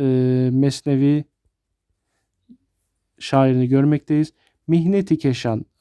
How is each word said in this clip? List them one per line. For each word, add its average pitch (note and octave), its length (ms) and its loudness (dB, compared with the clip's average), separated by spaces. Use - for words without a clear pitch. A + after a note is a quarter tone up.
e, C#3+ 40 -2
mesnevi C#3 720 0
şairini C3 500 0
görmekteyiz. D3 640 0
Mihnet-i E3+ 520 0
Keşan. B2 460 -4